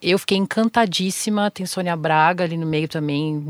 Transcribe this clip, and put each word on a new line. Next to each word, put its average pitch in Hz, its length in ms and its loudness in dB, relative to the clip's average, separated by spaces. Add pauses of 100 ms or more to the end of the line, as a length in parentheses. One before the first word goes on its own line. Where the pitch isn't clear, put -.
eu 185 160 2
fiquei 190 200 0
encantadíssima, 208 1120 0
tem 185 160 -8
Sônia 175 300 -2
Braga 160 480 4
ali 165 120 -2
no 165 100 -2
meio 156 220 0
também, 151 600 -2